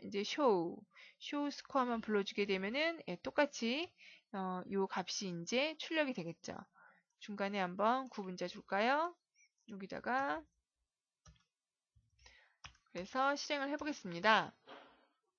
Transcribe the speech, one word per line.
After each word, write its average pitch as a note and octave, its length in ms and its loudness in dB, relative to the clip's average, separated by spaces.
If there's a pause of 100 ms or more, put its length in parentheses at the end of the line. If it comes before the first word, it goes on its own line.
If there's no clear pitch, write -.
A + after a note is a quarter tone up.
이제 G3+ 180 -4
show, G#3 560 4 (440)
show D4 300 -2
스코어만 B3 500 0
불러주게 G#3 440 0
되면은, A#3 600 0
예, F3+ 100 -4
똑같이, C4 720 0 (440)
어, F#3 280 -4 (100)
요 G3 200 2
값이 F#3+ 380 -4 (120)
이제 C4+ 360 0
출력이 D4+ 360 0
되겠죠. E3 440 -8 (640)
중간에 G3+ 400 -4
한번 G#3 500 2
구분자 F#3 380 -4
줄까요? C4 680 0 (540)
여기다가. B3+ 720 -2 (2500)
그래서 C4 440 2
실행을 C#4+ 340 -2
해보겠습니다. G#3+ 800 2 (880)